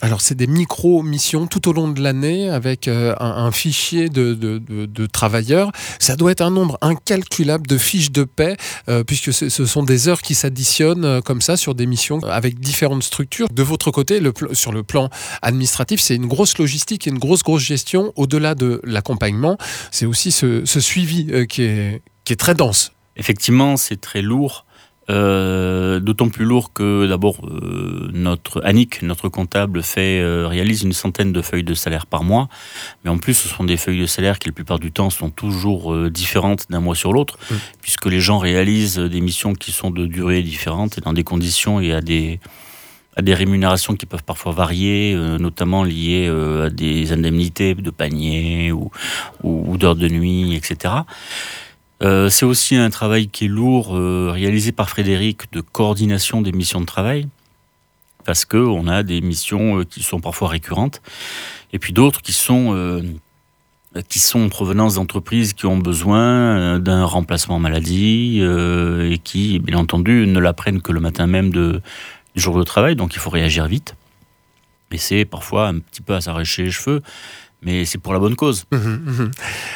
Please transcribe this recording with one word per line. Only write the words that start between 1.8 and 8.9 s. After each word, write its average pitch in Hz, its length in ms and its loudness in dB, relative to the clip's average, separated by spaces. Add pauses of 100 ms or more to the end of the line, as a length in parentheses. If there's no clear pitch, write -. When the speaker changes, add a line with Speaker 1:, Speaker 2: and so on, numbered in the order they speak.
Speaker 1:
de 143 120 -2
l'année 147 480 0
avec, 131 400 -2
euh, 117 320 2
un, 117 240 -2
un 120 80 0
fichier 165 560 0
de, 131 240 2
de, 110 240 -2
de, 107 300 -8
de 110 200 -4
travailleurs. 117 640 2 (280)
Ça - 180 0
doit 170 160 4
être 185 80 0
un 175 100 2
nombre 185 300 0
incalculable 160 840 0
de 135 100 2
fiches 147 340 0
de 139 140 2
paie, 156 320 -2 (320)
euh, 120 160 2